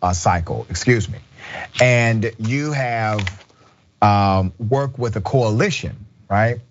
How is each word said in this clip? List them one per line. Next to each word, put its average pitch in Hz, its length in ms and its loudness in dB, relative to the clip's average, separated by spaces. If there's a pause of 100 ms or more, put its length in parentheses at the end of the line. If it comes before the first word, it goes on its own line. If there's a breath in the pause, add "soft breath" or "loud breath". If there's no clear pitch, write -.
uh, 90 120 0
cycle, 85 560 0
excuse 107 400 0
me. - 80 -10 (640 loud breath)
And 117 560 2
you 139 340 -4
have, 113 720 -2 (560 soft breath)
um, 98 580 4
worked 135 400 -2
with 117 160 -2
a 104 60 -4
coalition, 131 840 -2 (240)
right? 113 300 0 (120)